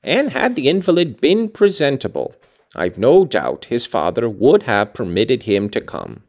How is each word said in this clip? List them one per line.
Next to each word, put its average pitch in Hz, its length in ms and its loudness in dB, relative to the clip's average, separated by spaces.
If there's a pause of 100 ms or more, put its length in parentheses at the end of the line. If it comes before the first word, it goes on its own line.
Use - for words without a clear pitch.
And 247 280 0
had 247 240 -2
the 135 140 0
invalid 175 520 0
been 214 280 2
presentable, 143 840 -2 (400)
I've 90 240 -4
no 156 260 4
doubt 71 420 -4
his 120 180 -2
father 95 440 -2
would 127 340 4
have 104 320 0
permitted 101 480 -2
him 101 280 0
to - 100 -4
come. - 480 -12